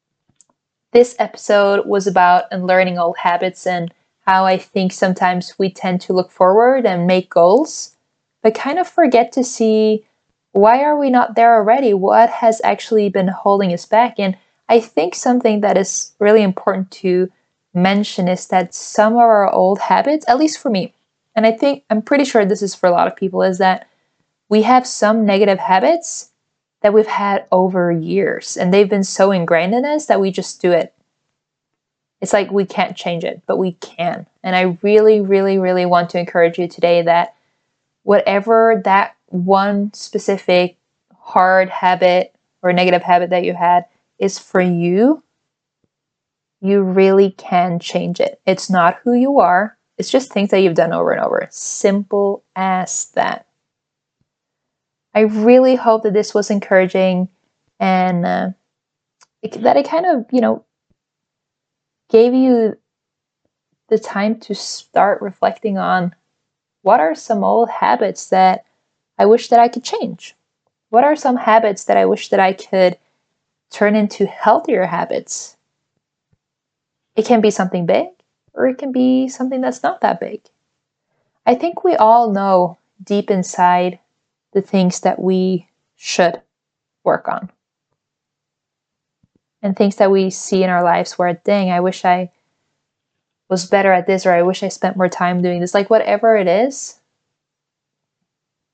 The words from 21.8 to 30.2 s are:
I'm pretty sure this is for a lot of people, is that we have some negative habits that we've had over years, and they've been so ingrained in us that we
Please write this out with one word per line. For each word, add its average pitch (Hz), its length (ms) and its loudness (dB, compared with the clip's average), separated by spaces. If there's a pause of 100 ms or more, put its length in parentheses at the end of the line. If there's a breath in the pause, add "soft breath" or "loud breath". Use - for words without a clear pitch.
I'm 214 120 -2
pretty 285 240 0
sure 226 200 0
this 196 160 -2
is 196 140 -6
for - 120 -2
a 175 40 4
lot 170 160 2
of 175 80 -8
people, 185 280 -4
is 185 160 -2
that 185 280 0 (640)
we 214 140 4
have 254 220 4
some 220 400 0
negative 196 340 2
habits 247 720 -2 (500)
that 208 120 2
we've 214 140 4
had 202 440 -4
over 185 400 0
years, 170 680 -4
and 180 140 -2
they've 196 180 4
been 196 140 -2
so 190 280 0
ingrained 170 420 0
in 247 120 -2
us 302 200 -4
that 196 140 0
we 196 120 -2